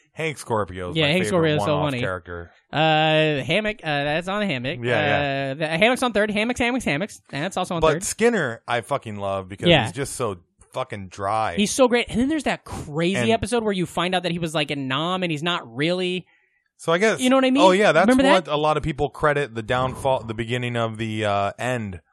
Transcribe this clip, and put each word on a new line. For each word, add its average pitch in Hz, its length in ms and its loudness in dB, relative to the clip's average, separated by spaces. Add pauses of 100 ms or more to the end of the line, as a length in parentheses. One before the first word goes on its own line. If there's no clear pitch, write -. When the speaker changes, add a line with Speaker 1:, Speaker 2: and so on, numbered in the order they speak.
(120)
Speaker 1:
Hank 156 260 -6
Scorpio 92 520 -4
is 160 60 -4
Speaker 2:
Yeah, 156 80 2
Speaker 1:
my 143 80 2
Speaker 2:
Hank 180 120 2
Speaker 1:
favorite - 40 -2
Speaker 2:
Scorpio 160 280 2
is 151 80 0
so 151 120 0
Speaker 1:
one-off 147 160 0
Speaker 2:
funny. 120 80 -4
Speaker 1:
character. 87 500 -6 (220)
Speaker 2:
Uh, 156 720 2
Hammock. 208 380 0
Uh, 143 220 -2
that's 160 240 -2
on 208 140 -2
Hammock. 131 400 -2
Speaker 1:
Yeah, 120 240 2 (400)
yeah. 135 40 -4
Speaker 2:
Uh, 135 40 -6
the 156 140 -4
Hammock's 226 340 2
on 240 100 0
third. 214 180 2
Hammock's, 220 300 -2
Hammock's, 240 240 0
Hammock's. 165 360 -4 (100)
That's 160 260 -6
also 180 200 -4
on 165 40 -2
Speaker 1:
But 160 140 4
Speaker 2:
third. 185 100 -4
Speaker 1:
Skinner, 196 640 0
I 120 140 0
fucking 113 340 -6
love 98 320 -4
because 101 200 -2
Speaker 2:
Yeah. 143 160 6
Speaker 1:
he's 120 80 -4
just 135 240 -6
so 104 220 -2 (340)
fucking 107 360 -8
dry. 101 460 -2
Speaker 2:
He's 202 160 0
so 262 160 4
great. 226 220 0
And 190 120 -4
then 269 80 2
there's 302 160 -2
that 190 200 -4
crazy 170 520 -2
Speaker 1:
And 233 140 2
Speaker 2:
episode 226 320 0
where 214 100 -2
you 180 140 -2
find 185 280 -2
out 180 100 -2
that 170 80 -2
he 175 80 -4
was, 160 140 -4
like, 151 180 0
a 143 40 -2
nom 151 460 -2
and 175 80 -2
he's 147 140 -4
not 175 180 -2 (100)
really. 180 540 -2 (520)
Speaker 1:
So - 140 -4
I 175 60 2
guess 208 220 2
Speaker 2:
You 254 100 4
know 262 60 6
what 262 80 4
I 262 80 4
mean? 269 100 6
Speaker 1:
Oh 185 80 10
yeah, 190 220 6
that's 180 160 6
Speaker 2:
Remember 262 240 6
Speaker 1:
what 180 140 4
Speaker 2:
that? 147 60 -4
Speaker 1:
a 147 40 0
lot 151 200 2
of 139 60 -2
people 147 260 -2
credit 143 460 0
the 113 80 -6
downfall, 127 600 0
the 113 100 -6
beginning 120 420 -4
of 113 220 -2
the, 107 280 -2
uh, 101 300 0
end 113 440 -4 (120)